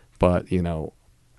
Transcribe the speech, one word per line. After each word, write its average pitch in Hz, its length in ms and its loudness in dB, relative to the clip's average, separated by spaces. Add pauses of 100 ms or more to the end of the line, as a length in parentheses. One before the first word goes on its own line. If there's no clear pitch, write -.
(180)
but, 90 320 2
you 92 120 0
know, 82 300 -6 (460)